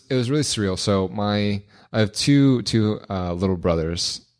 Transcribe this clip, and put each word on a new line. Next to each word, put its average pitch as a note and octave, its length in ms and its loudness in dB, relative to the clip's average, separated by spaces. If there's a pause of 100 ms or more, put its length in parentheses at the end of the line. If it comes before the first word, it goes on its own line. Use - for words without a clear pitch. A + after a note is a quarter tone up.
it C3 60 -2
was B2 140 0
really D3 140 0
surreal. F#2+ 360 -2
So F#2+ 300 0
my, G#2 520 -2 (300)
I A2+ 80 -2
have G#2 140 0
two, C#3 480 4
two, G#2+ 480 0
uh, F2+ 240 -4
little F#2 240 0
brothers. E2 640 -2 (180)